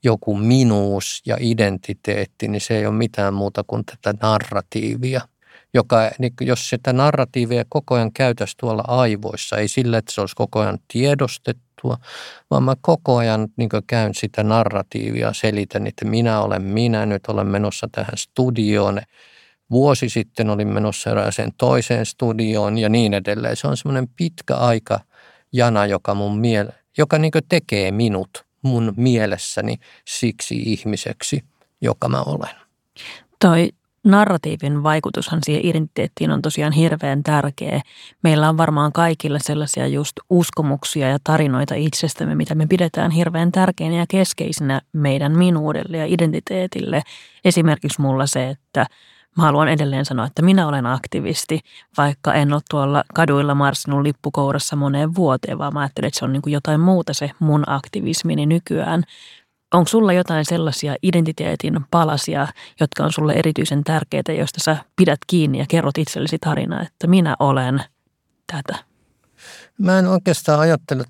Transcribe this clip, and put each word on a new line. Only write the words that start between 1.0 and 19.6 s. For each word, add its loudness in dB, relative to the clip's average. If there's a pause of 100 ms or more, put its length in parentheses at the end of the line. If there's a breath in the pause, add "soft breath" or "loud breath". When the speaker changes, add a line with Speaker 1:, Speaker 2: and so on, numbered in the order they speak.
Speaker 1:
ja -2
identiteetti, -2
niin -4
se -2
ei -2
ole -2
mitään -2
muuta -4
kuin -6
tätä -6 (140)
narratiivia, -2 (520 soft breath)
joka, 4
niin -2
jos -2
sitä -2
narratiivia 0
koko -2
ajan 0
käytäisi -2
tuolla -2
aivoissa, -2
ei 0
sillä, 0
että -4
se -4
olisi -4
koko -2
ajan -2
tiedostettua, -2 (540 loud breath)
vaan 4
mä 2
koko 2
ajan 0 (100)
niin 0 (180)
käyn 0
sitä -4
narratiivia, 0
selitän, -2
että -8
minä 0
olen -2
minä, 0
nyt -4
olen -2
menossa -4
tähän -8
studioon. 0 (680 soft breath)